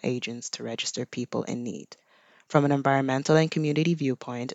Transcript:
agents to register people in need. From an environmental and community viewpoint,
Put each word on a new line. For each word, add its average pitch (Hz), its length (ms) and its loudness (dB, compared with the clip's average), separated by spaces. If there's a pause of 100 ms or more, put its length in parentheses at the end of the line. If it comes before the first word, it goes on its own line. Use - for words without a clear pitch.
agents 120 480 -4
to - 140 -8
register 117 420 -6
people 120 380 -4
in 120 180 -6
need. - 340 -10 (540)
From 147 140 6
an 143 80 4
environmental 139 640 4
and 160 140 4
community 156 420 2
viewpoint, 127 640 -4